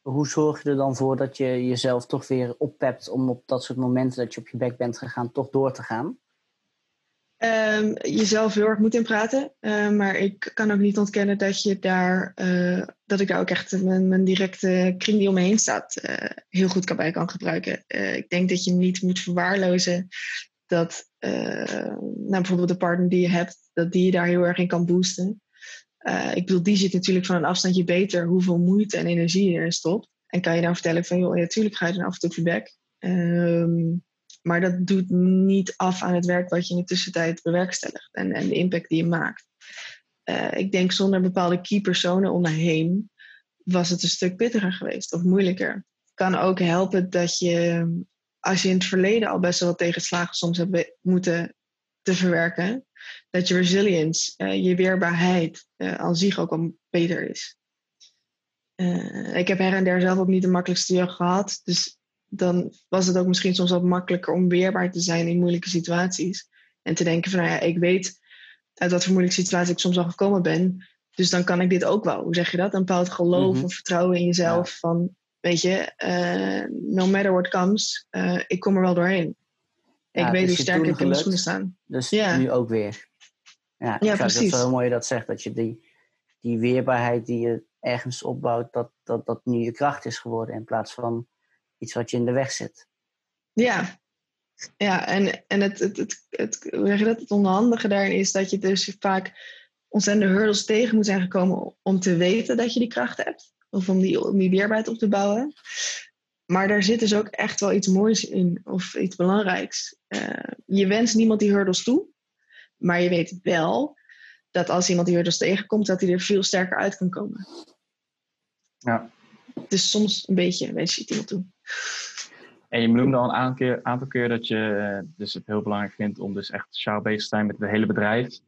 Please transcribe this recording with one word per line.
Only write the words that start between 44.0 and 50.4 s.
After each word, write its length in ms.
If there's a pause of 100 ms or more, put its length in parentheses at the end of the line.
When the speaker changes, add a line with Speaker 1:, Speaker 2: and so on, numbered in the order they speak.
Speaker 2:
een 60
stuk 280
pittiger 360
geweest 400
of 100
moeilijker. 600 (300)
Kan 200
ook 240
helpen 520
dat 280
je, 480 (540)
als 220
je 60
in 60
het 100
verleden 440
al 100
best 220
wel 80
wat 100
tegenslagen 560
soms 240